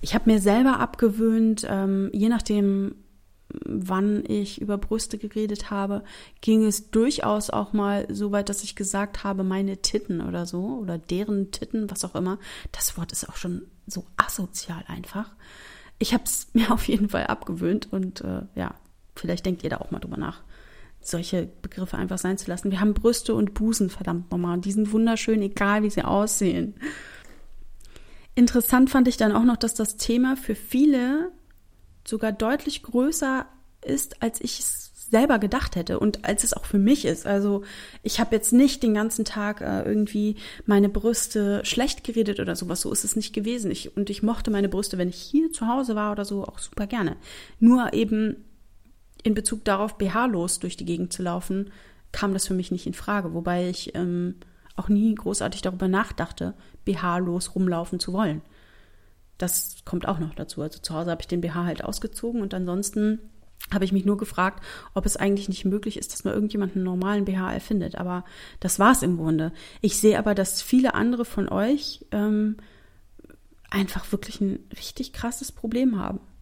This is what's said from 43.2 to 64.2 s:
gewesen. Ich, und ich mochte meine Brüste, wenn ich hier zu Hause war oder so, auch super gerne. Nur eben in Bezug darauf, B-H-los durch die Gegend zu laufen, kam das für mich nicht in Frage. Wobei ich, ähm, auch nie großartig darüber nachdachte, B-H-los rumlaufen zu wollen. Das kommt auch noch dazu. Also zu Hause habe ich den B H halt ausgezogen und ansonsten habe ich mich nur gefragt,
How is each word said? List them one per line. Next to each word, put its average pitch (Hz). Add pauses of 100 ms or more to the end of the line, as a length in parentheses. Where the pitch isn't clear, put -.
gewesen. 220
Ich, -
und 202
ich 202
mochte 226
meine 202
Brüste, 190
wenn 180
ich 180
hier 320
zu 226
Hause 240
war 208
oder 202
so, 202
auch -
super -
gerne. 247 (420)
Nur 240
eben 220 (760)
in 214
Bezug 214
darauf, 202
B-H-los 196
durch 175
die -
Gegend 175
zu -
laufen, 180 (420)
kam 202
das 190
für 190
mich 185
nicht 180
in 185
Frage. 175
Wobei 175
ich, -
ähm, 175 (380)
auch -
nie 214
großartig -
darüber 185
nachdachte, 196 (320)
B-H-los 180
rumlaufen 180
zu 180
wollen. 170 (960)
Das -
kommt -
auch 175
noch 160
dazu. -
Also 156
zu -
Hause 170
habe 165
ich -
den 175
B 170
H 175
halt 170
ausgezogen 233
und 196
ansonsten 202 (520)
habe 196
ich 185
mich 190
nur 202
gefragt, 196 (300)